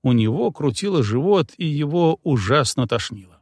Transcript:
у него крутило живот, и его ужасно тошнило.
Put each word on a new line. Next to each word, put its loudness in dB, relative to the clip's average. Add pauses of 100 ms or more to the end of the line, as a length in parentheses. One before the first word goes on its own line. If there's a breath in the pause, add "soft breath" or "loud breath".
у 2
него 2
крутило -2
живот, 0
и -6
его 0
ужасно 0
тошнило. -6